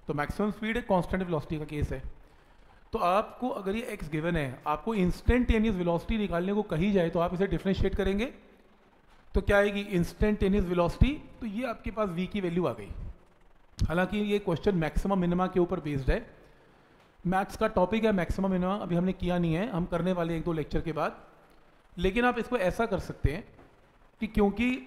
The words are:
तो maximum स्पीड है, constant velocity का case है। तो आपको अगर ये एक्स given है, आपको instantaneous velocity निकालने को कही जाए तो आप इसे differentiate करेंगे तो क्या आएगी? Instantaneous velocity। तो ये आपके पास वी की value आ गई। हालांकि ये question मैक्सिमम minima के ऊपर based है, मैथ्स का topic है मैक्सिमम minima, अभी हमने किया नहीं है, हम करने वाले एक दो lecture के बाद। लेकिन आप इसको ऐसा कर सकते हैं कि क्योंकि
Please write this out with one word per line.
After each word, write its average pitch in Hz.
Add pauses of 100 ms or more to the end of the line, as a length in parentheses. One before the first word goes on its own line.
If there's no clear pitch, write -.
तो 156
maximum 147
स्पीड 262
है, 240
constant 185
velocity 165
का 151
case 147
है। 131 (920)
तो 226
आपको 208
अगर 196
ये 233
एक्स 185
given 165
है, 139
आपको 151
instantaneous 220
velocity 175
निकालने 185
को 208
कही 185
जाए 175
तो 170
आप 175
इसे 190
differentiate 185
करेंगे 196 (1080)
तो 202
क्या 202
आएगी? 202
Instantaneous 208
velocity। 175 (300)
तो 240
ये 220
आपके 226
पास 214
वी 175
की 202
value 175
आ 123
गई। 101 (880)
हालांकि 185
ये 208
question 196
मैक्सिमम 185
minima 180
के 185
ऊपर 175
based 143
है, 202 (1040)
मैथ्स 190
का 220
topic 202
है 220
मैक्सिमम 190
minima, 185
अभी 175
हमने 180
किया 180
नहीं 165
है, 202
हम 180
करने 175
वाले 170
एक 156
दो 170
lecture 151
के 165
बाद। 170 (800)
लेकिन 190
आप 240
इसको 247
ऐसा 185
कर 190
सकते -
हैं 202 (800)
कि 214
क्योंकि 208 (180)